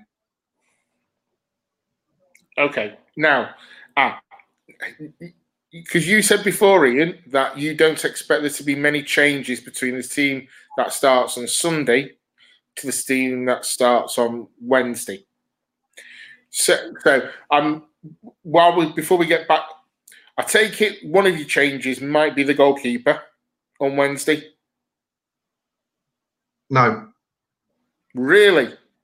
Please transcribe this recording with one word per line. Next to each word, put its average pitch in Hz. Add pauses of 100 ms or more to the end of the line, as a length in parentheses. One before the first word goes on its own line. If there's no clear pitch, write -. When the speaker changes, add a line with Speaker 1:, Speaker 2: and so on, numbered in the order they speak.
(2500)
Speaker 1:
Okay. 135 (180)
Now, 147 (440)
ah, 127 (1700)
'cause 160
you 208
said 208
before, 190
Ian, 151
that 135
you 147
don't 156
expect 151
there 147
to 143
be 147
many 147
changes 139
between 127
the 127
team 139 (300)
that 123
starts 127
on 120
Sunday 139 (640)
to -
the 127
team 127
that 123
starts -
on 117 (140)
Wednesday. 120 (1200)
So, - (100)
so, 135 (220)
um, 151 (580)
while 170
we, 160
before 165
we 170
get 160
back, 156 (720)
I 131
take 214
it 202
one 190
of 180
your 147
changes 131
might 147
be 139
the 143
goalkeeper 139 (580)
on 139
Wednesday. 143 (2250)
Speaker 2:
No. 120 (1080)
Speaker 1:
Really? 151 (300)